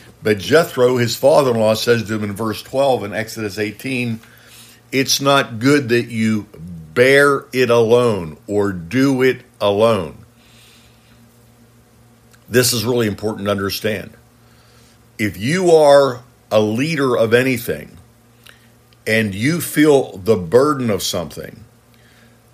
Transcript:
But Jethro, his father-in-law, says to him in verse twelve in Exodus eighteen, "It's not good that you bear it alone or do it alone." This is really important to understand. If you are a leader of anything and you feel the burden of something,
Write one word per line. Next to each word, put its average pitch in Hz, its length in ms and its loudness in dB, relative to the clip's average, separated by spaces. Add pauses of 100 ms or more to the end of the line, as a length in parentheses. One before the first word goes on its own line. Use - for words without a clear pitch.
(220)
But 107 160 0
Jethro, 127 580 2
his 120 200 -2
father-in-law, 127 580 2
says 117 300 0
to 104 100 -6
him 107 100 -4
in 101 80 -6
verse 107 300 -6
twelve 131 420 0
in 101 80 -10
Exodus 107 460 -8
eighteen, 117 640 -6 (680)
"It's 131 300 -2
not 139 380 0
good 135 320 2
that 120 160 0
you 110 400 -2 (480)
bear 139 580 4
it 127 180 0
alone 113 680 2 (100)
or 101 260 -2
do 127 500 -2
it 127 200 0 (180)
alone." 104 580 0 (2250)
This 120 240 0
is 113 120 -4
really 120 220 0
important 101 400 -6
to 101 60 0
understand. 98 580 -6 (1080)
If 104 180 -4
you 170 340 0
are 143 520 6 (280)
a 107 100 4
leader 127 560 -2
of 113 180 2
anything 120 640 -2 (1080)
and 110 280 0
you 143 260 -2
feel 147 560 2
the 98 200 0
burden 123 540 0
of 95 120 -4
something, - 600 -10 (880)